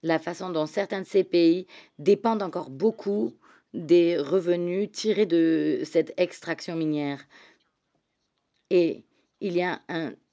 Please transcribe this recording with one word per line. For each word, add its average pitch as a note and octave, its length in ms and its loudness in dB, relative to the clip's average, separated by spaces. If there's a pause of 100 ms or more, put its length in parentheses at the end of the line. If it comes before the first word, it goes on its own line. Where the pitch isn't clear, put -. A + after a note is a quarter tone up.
la D#3+ 120 0
façon F3 320 -8
dont D#3 160 -2
certains G3 340 -6
de F#3+ 60 -10
ces F#3+ 180 2
pays E3+ 420 4 (320)
dépendent G3+ 440 2
encore D#3+ 280 -8
beaucoup G#3 640 -2 (400)
des E3+ 420 4
revenus F3 760 -2
tirés G3+ 340 0
de D#3+ 580 2
cette D#3 320 -2
extraction F3 600 -4
minière. D3 440 -4 (1500)
Et E3+ 320 2 (380)
il F#3 140 -6
y F3 80 0
a F3+ 260 -4
un E3 240 -6 (200)